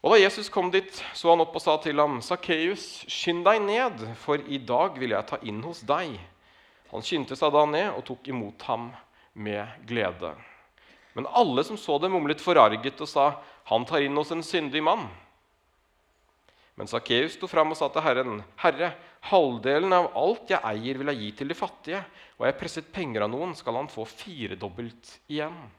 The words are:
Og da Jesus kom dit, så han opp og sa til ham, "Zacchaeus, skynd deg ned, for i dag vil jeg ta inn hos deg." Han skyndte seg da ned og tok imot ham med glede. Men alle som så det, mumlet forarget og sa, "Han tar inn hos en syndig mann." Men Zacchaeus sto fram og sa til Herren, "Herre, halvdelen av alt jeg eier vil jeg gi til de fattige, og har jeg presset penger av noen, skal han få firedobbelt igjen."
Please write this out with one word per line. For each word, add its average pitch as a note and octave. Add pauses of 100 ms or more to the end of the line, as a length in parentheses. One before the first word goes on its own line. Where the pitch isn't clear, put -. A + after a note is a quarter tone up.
Og G3
da G#3+
Jesus G3
kom F3+
dit, F#3+ (260)
så E3+
han E3+
opp E3
og D#3+
sa D#3
til D3
ham, C#3+
"Zacchaeus, F3
skynd F3
deg G#3+
ned, G#3 (200)
for D3
i C#3
dag C#3
vil A#2+
jeg G#2+
ta -
inn G#2+
hos E3+
deg." C#3+ (800)
Han A2
skyndte C#3
seg D3+
da D3
ned E3+
og C3
tok C3
imot A2+
ham A#2 (420)
med G#2 (220)
glede. F2+ (880)
Men B2+
alle D#3
som G#2+
så D3
det, F#3
mumlet D#3
forarget B2
og D3+
sa, C#3+ (420)
"Han A#2
tar D3
inn C#3
hos D3+
en E3
syndig D#3
mann." E3+ (1700)
Men G2+
Zacchaeus A#2+
sto -
fram D#3
og D3+
sa C#3+
til D#3+
Herren, B2 (180)
"Herre, D#3+ (400)
halvdelen D3
av F3
alt F#3
jeg -
eier A2+
vil D3
jeg A#2
gi G#2
til C#3
de E3
fattige, F#3 (340)
og A#2
har C3
jeg -
presset E3
penger A#2+
av G#2+
noen, E3
skal A#2+
han D3
få A2
firedobbelt A2 (100)
igjen." D3+ (220)